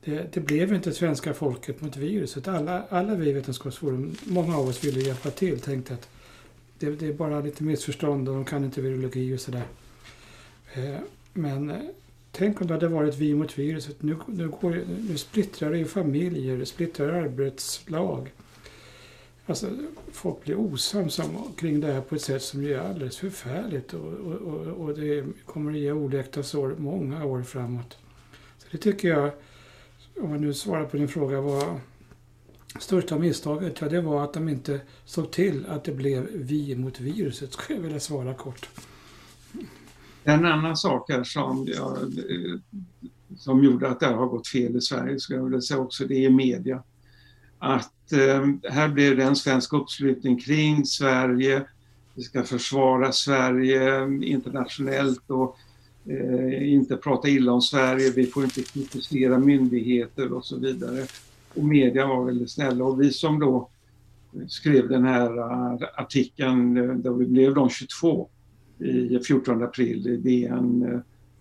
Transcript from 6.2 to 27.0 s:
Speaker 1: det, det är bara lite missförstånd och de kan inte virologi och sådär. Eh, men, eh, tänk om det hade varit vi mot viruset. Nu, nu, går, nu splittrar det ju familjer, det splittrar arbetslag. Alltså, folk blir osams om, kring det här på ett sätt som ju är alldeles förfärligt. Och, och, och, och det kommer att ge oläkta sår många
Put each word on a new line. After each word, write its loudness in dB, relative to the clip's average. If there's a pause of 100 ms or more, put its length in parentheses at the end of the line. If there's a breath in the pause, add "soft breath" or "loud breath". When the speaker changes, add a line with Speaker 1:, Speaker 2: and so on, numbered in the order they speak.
Speaker 1:
det, -2
det -6
är -4
bara -2
lite -6
missförstånd -2
och -2
de -4
kan -2
inte -4
virologi -2
och -6
sådär. -6 (1080 soft breath)
Eh, -6 (380)
men, -4
eh, -6 (560)
tänk 0
om -2
det -2
hade 0
varit 2
vi 2
mot -2
viruset. -4
Nu, 0 (100)
nu, -4
går, -2 (280)
nu -2
splittrar -2
det 0
ju 0
familjer, -2
det -4
splittrar -4
arbetslag. -4 (1120 loud breath)
Alltså, -4 (440)
folk -8
blir -4
osams -2
om, -8
kring 0
det -2
här -2
på -8
ett -4
sätt -4
som -8
ju -2
är -2
alldeles -6
förfärligt. -8
Och, -10
och, -8
och, -8
och -6
det -2 (200)
kommer -6
att -4
ge -2
oläkta -4
sår -2
många -4